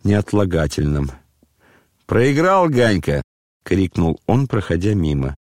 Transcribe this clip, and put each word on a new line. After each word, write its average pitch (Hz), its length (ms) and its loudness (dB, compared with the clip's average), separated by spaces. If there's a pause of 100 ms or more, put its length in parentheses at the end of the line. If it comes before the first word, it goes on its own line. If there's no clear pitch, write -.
неотлагательном. 80 1040 0 (960)
«Проиграл, 160 600 2
Ганька!» 101 540 0 (420)
крикнул 90 640 -2
он, 127 200 2
проходя 101 480 -2
мимо. 71 480 -2